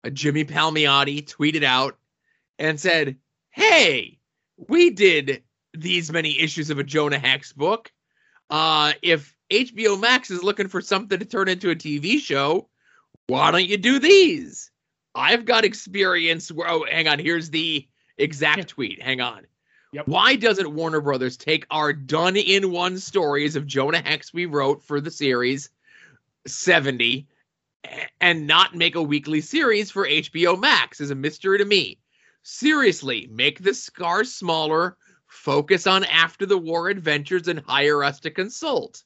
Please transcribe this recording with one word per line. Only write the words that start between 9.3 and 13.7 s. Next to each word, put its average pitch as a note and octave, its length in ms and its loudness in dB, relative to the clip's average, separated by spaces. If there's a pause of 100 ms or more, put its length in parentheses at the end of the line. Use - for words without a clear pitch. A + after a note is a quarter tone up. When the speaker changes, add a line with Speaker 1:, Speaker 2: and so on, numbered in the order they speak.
Speaker 1:
H A#3+ 240 0
B G#3+ 140 0
O G3+ 80 2
Max A#3+ 340 2
is F3+ 140 -6
looking G3+ 240 -2
for F#3 120 -4
something G3 380 -2
to G#3+ 60 -8
turn G3 240 -2
into F3+ 220 -2
a E3 40 0
T D3+ 240 -6
V G#3 220 -2
show, D3 480 -2 (580)
why C#3+ 240 2
don't F3 160 2
you G#3 100 0